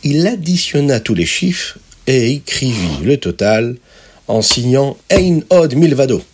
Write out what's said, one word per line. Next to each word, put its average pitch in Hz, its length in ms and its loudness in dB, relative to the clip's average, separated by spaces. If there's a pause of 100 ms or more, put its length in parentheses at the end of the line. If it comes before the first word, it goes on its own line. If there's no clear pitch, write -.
il 151 220 0
additionna 160 720 0
tous 110 160 -2
les 87 100 0
chiffres - 520 -4 (280)
et 127 260 2
écrivit 110 720 -4
le 139 140 2
total 110 580 -2 (520)
en 113 140 0
signant 127 560 0 (120)
Ein 185 400 2
Od 160 260 4
Milvado. 139 480 2 (100)